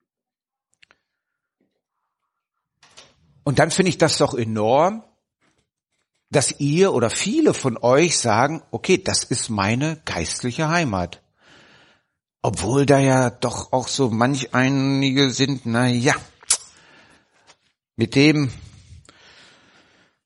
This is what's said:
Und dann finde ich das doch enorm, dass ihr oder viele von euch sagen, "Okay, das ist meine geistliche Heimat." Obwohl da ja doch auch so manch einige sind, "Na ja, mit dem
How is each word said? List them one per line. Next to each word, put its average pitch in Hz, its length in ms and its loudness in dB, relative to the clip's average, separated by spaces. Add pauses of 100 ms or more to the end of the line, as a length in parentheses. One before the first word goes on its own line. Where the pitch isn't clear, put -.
(3500)
Und 139 140 0
dann 160 120 2
finde 185 200 2
ich - 60 -6
das 160 200 2
doch 147 160 0
enorm, 120 720 0 (1300)
dass - 280 -2
ihr 151 340 2
oder 113 160 0
viele 240 440 0
von 117 240 -4
euch 139 400 2
sagen, 120 440 0 (100)
"Okay, - 260 0
das - 260 -4
ist - 260 -6
meine 120 560 -2
geistliche 139 640 -6
Heimat." 120 520 -4 (1200)
Obwohl 123 440 -2
da 139 140 4
ja 131 300 2
doch - 440 -6
auch 131 140 -2
so 131 220 -2
manch 123 440 -2
einige 135 800 2
sind, 135 340 -2
"Na 120 220 0
ja, 123 280 2 (1800)
mit 110 200 -2
dem 147 360 4 (1700)